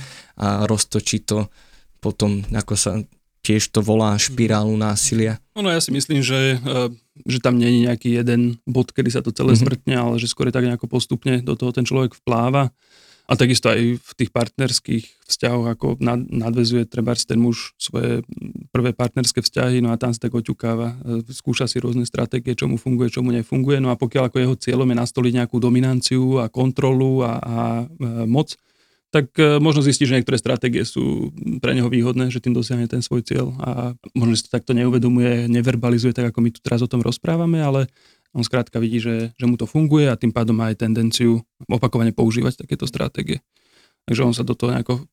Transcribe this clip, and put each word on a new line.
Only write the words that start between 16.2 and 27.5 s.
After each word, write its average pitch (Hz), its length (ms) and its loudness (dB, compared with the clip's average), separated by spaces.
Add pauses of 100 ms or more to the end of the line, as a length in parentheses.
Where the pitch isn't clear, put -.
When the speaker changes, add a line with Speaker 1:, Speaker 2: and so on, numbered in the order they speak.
Speaker 2:
nadväzuje 117 600 0
trebárs 117 400 -4
ten - 120 -2
muž 117 380 0
svoje 120 460 -4 (480)
prvé 123 220 0
partnerské 123 480 -2
vzťahy, 127 400 0
no 120 100 2
a 117 80 0
tam 123 120 -2
si 113 100 -2
tak 120 120 -4
oťukáva, 117 600 -4 (260)
e, 117 120 -10
skúša 131 340 -4
si 120 120 -4
rôzne 120 260 -2
stratégie, 123 500 -4
čo 143 120 -4
mu 135 120 0
funguje, 123 320 0
čo 123 120 -4
mu 123 100 0
nefunguje. 131 480 0
No 131 100 0
a 123 60 0
pokiaľ 127 320 0
ako 117 120 -4
jeho 127 160 2
cieľom 127 320 0
je 120 120 2
nastoliť 123 360 0
nejakú 120 240 0
dominanciu 127 800 2
a 117 100 0
kontrolu 131 760 2
a, 117 140 0
a, 120 200 -6 (280)